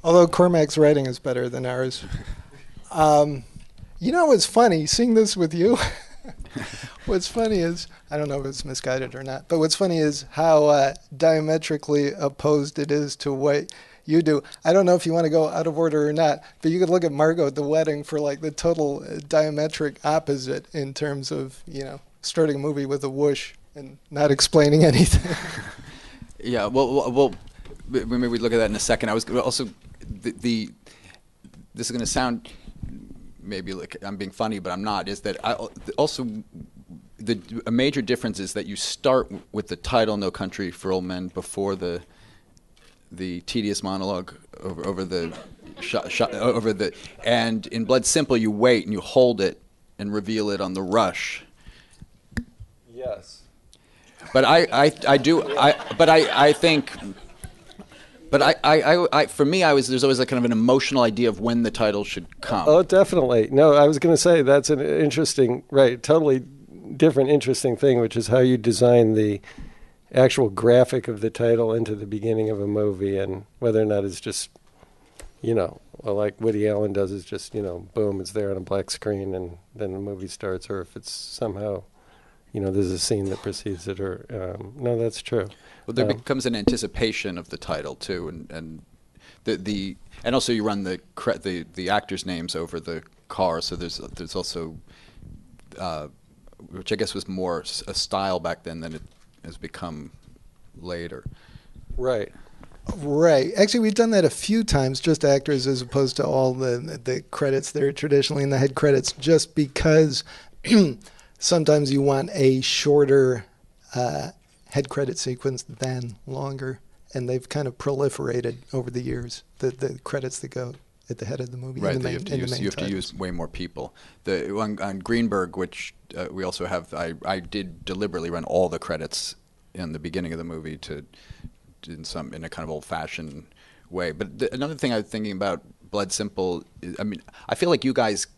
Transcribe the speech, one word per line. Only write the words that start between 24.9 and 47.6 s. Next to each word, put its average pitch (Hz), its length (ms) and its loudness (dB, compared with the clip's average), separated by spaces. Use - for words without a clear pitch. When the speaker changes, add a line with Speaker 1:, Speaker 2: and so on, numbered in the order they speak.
Speaker 1:
anything. 170 440 4
Speaker 2:
Yeah, 110 280 -2
well, 127 260 2
well, 135 180 0
well, 127 240 4
m-, 113 160 0
maybe 123 180 0
we 117 100 -2
look 113 160 0
at 117 40 4
that 110 120 4
in 104 60 -2
a 101 40 -4
second. 113 300 0
I 107 40 0
was 113 120 0
gonna 120 160 0
also, 127 260 -2
the, 113 240 -8
the, 113 380 -2
this 117 140 -8
is - 40 -6
gonna 117 140 -4
sound 123 440 -2
maybe 95 320 -8
like 85 300 -12
I'm 101 140 -8
being 95 140 -8
funny, 107 280 -4
but 90 120 -8
I'm 95 120 -6
not, 101 240 -4
is 98 140 -8
that 98 220 -6
I, 113 100 -2
also 135 300 -2
the, 110 220 -4
a 113 60 -4
major 131 300 2
difference 113 380 -2
is 95 140 -8
that 104 120 -6
you 101 100 -10
start - 560 0
with 104 160 -6
the 87 80 -6
title 110 420 0
"No 98 120 -2
Country 95 420 -8
for 95 200 -8
Old 92 120 -2
Men" 92 240 -8
before 98 480 -6
the, 87 260 -6
the 90 300 -8
tedious 101 420 -4
monologue 95 500 -4
over, 82 240 -10
over 95 180 -4
the 85 320 -4
sh-, - 160 -6
sh-, - 140 -4
over 110 520 0
the, 95 200 -2
and 113 440 0